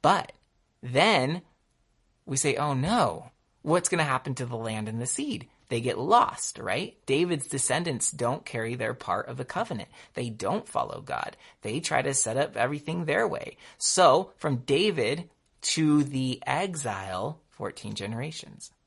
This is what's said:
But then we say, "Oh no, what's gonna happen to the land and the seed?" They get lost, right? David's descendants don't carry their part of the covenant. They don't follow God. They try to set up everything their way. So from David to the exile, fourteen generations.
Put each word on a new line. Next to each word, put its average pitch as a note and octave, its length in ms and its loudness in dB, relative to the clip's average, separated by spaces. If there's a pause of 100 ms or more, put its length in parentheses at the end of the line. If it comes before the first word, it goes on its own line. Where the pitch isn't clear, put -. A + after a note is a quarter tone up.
But - 280 4 (540)
then D#3 580 4 (800)
we C3+ 120 -4
say, C#3 180 2
"Oh D3 200 0
no, C3+ 580 0 (300)
what's E3+ 260 2
gonna E3 160 2
happen C3 320 -2
to B2+ 100 -4
the A#2+ 100 -6
land A2 320 -4
and A2+ 120 -4
the B2+ 60 -4
seed?" C4+ 420 -4 (200)
They A#2 120 0
get A#2+ 160 -2
lost, - 640 2
right? A#2+ 480 -4
David's E3 400 2
descendants C#3+ 640 0
don't B2+ 340 -2
carry A2+ 300 -4
their A#2 180 -2
part G#2 360 -4
of B2 100 -10
the B2+ 80 -6
covenant. F3+ 420 -4 (240)
They B2 160 -4
don't A2 400 -4
follow - 320 -4
God. - 340 -6 (280)
They A2+ 180 -2
try D3 220 2
to C3+ 100 0
set A#2 240 0
up C#3 220 0
everything D3 480 -2
their F#3+ 200 2
way. - 300 -6 (220)
So E3+ 580 6
from C3 300 -2
David E3 640 0 (320)
to D3+ 420 4
the C3 420 -2
exile, C3 1000 -4
fourteen - 460 -10
generations. A2+ 760 -10 (160)